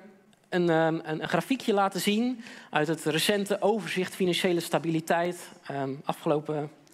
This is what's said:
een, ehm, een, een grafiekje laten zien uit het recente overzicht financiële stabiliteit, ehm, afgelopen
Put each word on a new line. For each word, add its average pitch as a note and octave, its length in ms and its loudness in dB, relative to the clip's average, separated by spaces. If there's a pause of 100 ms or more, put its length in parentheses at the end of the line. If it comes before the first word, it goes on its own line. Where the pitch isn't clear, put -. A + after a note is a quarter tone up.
(500)
een, F3 200 2
ehm, D#3+ 340 4
een, D#3 180 -6
een D#3 80 -4
grafiekje G#3+ 440 0
laten F#3+ 260 2
zien A3+ 440 0 (260)
uit D3+ 180 0
het D#3 180 -2
recente G3 560 0
overzicht F#3 540 0
financiële F3 440 2
stabiliteit, E3 920 0 (140)
ehm, C#3 280 -4 (100)
afgelopen D3+ 680 -2 (220)